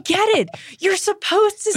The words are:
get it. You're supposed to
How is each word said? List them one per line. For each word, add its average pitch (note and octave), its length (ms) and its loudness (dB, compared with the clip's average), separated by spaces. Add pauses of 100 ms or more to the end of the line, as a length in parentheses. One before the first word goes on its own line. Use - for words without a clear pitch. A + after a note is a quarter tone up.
get G4 340 2
it. G3 120 -2 (300)
You're F#4+ 180 0
supposed G#4 680 0
to G#4+ 140 -2